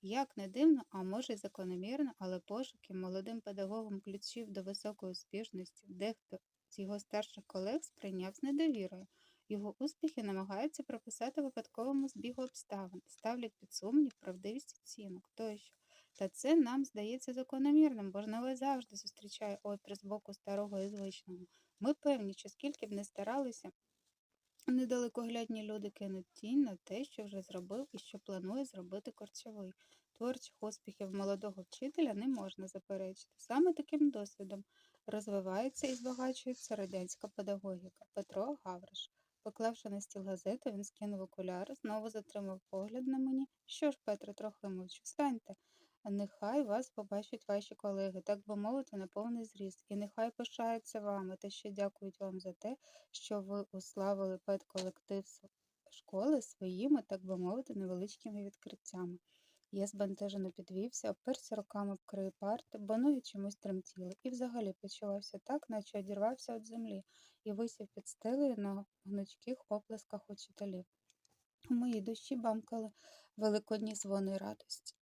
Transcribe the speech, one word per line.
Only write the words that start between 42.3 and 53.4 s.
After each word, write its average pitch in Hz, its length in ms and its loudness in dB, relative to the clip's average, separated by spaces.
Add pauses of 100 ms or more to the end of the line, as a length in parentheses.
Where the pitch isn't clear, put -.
погляд 214 360 -2
на 262 120 2
мені. 262 300 2 (180)
"Що - 240 2
ж, - 140 -2
Петре 208 280 -2
Трохимовичу, 196 720 -6
встаньте. 254 500 2 (500)
Нехай 202 580 2
вас 233 280 2
побачать 208 580 -4
ваші 202 260 0
колеги. 196 500 0
Так 208 220 2
би 208 100 -2
мовити, 226 400 0
на 190 100 -4
повний 226 380 -2
зріст. 196 440 -8
І 202 80 -4
нехай 208 340 0
пишаються 226 720 -2
вами 196 360 -2
та 202 140 -8
ще - 200 -10
дякують 196 500 -2
вам 190 200 -4
за 185 120 -6
те, 233 240 -6 (340)
що - 300 -2